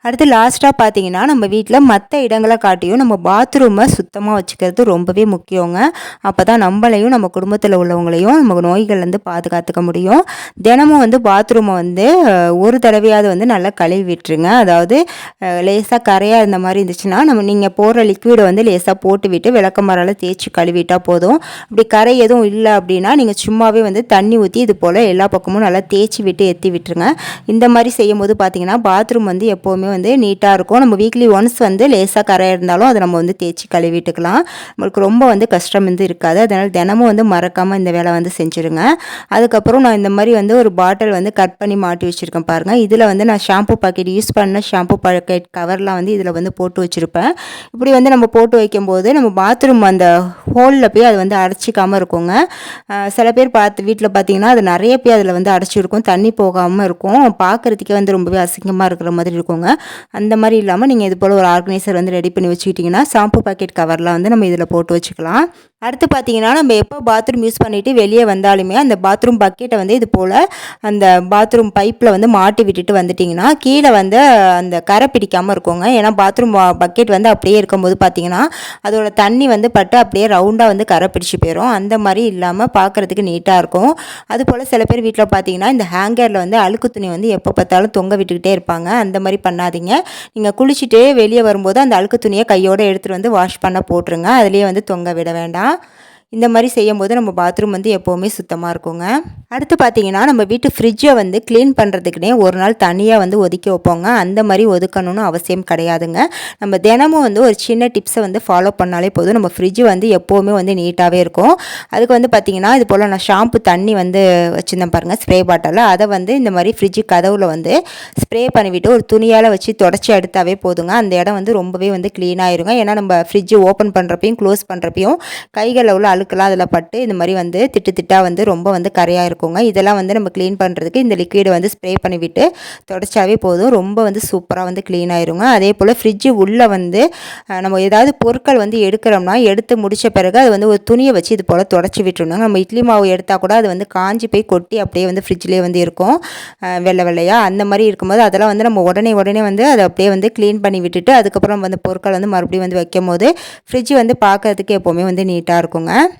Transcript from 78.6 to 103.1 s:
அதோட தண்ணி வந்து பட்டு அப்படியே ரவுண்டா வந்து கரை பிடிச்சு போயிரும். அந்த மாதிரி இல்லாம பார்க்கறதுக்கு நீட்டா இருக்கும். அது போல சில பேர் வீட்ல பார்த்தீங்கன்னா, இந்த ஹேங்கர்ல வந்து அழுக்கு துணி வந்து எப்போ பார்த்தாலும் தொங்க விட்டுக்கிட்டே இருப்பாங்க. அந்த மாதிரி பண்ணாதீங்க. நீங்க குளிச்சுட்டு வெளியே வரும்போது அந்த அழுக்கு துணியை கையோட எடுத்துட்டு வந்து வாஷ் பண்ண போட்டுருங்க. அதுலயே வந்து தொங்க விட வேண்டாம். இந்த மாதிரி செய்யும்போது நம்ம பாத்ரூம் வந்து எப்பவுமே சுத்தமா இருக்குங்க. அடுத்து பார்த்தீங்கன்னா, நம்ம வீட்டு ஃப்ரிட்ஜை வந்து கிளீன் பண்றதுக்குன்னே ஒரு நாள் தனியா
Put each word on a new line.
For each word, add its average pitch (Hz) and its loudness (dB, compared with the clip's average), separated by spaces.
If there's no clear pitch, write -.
அதோட 208 -2
தண்ணி 226 2
வந்து 226 2
பட்டு 196 2
அப்படியே 208 2
ரவுண்டா 208 2
வந்து 202 0
கரை 180 0
பிடிச்சு 180 -6
போயிரும். 165 -2
அந்த 208 -2
மாதிரி 202 0
இல்லாம 185 -2
பார்க்கறதுக்கு 196 -2
நீட்டா 180 0
இருக்கும். 180 0
அது 240 -4
போல 254 -4
சில 240 0
பேர் 226 0
வீட்ல 220 0
பார்த்தீங்கன்னா, 190 -4
இந்த 247 0
ஹேங்கர்ல 220 0
வந்து 196 -2
அழுக்கு 220 0
துணி 202 -8
வந்து 180 -4
எப்போ 196 -2
பார்த்தாலும் 185 0
தொங்க 190 -2
விட்டுக்கிட்டே 185 -2
இருப்பாங்க. 175 -4
அந்த 196 -2
மாதிரி 196 -4
பண்ணாதீங்க. 175 -4
நீங்க 208 -2
குளிச்சுட்டு 269 2
வெளியே 233 2
வரும்போது 202 0
அந்த 262 2
அழுக்கு 196 0
துணியை 208 -2
கையோட 196 2
எடுத்துட்டு 190 -4
வந்து 202 -4
வாஷ் 185 -2
பண்ண 185 -2
போட்டுருங்க. 175 -4
அதுலயே 202 2
வந்து 196 -2
தொங்க 175 -6
விட 170 -6
வேண்டாம். 170 -6
இந்த 233 0
மாதிரி 233 2
செய்யும்போது 214 -2
நம்ம 226 -2
பாத்ரூம் 180 -2
வந்து 196 -4
எப்பவுமே 185 -4
சுத்தமா 170 -8
இருக்குங்க. 170 -10
அடுத்து 269 -4
பார்த்தீங்கன்னா, 220 0
நம்ம 254 2
வீட்டு 233 -2
ஃப்ரிட்ஜை 233 0
வந்து 208 0
கிளீன் 247 2
பண்றதுக்குன்னே 185 -2
ஒரு 185 2
நாள் 202 0
தனியா 202 0